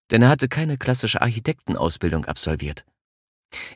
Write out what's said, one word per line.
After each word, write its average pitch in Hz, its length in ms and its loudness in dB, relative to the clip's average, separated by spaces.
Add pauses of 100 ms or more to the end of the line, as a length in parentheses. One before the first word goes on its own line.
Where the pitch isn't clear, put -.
(100)
denn 113 100 6
er 123 80 8
hatte 135 180 4
keine 151 300 -2
klassische 127 460 0
Architektenausbildung 85 1040 -2
absolviert. 76 580 -4 (920)